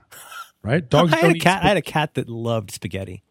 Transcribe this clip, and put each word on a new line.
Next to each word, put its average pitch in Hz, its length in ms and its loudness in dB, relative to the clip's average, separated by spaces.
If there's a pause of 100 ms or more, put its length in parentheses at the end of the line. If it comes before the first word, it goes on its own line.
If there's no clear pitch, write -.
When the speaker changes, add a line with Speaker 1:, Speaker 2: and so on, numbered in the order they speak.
(640)
Speaker 1:
right? 139 280 -2
Speaker 2:
<laughs> - 0 -
Speaker 1:
Dogs 156 220 4
Speaker 2:
I - 40 4
had 330 60 2
Speaker 1:
don't 170 100 6
Speaker 2:
a 165 40 0
Speaker 1:
eat 165 60 -4
Speaker 2:
cat, 185 180 4
Speaker 1:
spa- 170 40 0
Speaker 2:
I 185 40 4
had 202 80 4
a 151 60 -2
cat - 320 -4
that 131 140 -4
loved 117 440 -4
spaghetti. 95 580 -10